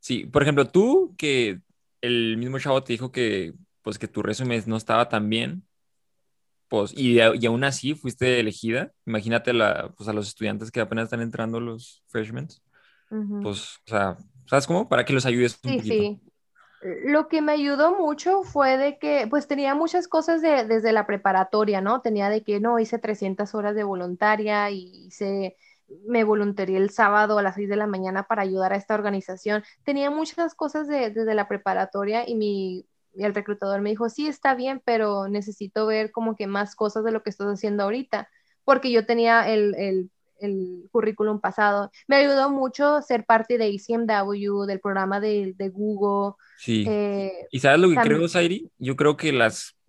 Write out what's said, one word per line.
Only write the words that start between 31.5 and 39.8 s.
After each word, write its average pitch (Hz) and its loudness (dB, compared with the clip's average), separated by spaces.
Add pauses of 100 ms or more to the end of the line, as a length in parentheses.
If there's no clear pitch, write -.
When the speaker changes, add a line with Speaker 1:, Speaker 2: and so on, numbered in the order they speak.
Speaker 2:
y 240 -4
mi, 196 -4 (280)
y 190 -8
el 202 0
reclutador 202 -4
me 208 -2
dijo, 220 -2
"Sí, 294 -4
está 269 0
bien, 262 -6
pero 208 0
necesito 208 -4
ver 214 0
como 226 -4
que 208 -6
más 202 -4
cosas 214 -2
de 226 0
lo 220 -2
que 214 -6
estás 202 -6
haciendo 208 -2
ahorita", 220 -4 (360)
porque 262 4
yo 226 4
tenía 233 4
el, 208 2
el, 190 -2 (300)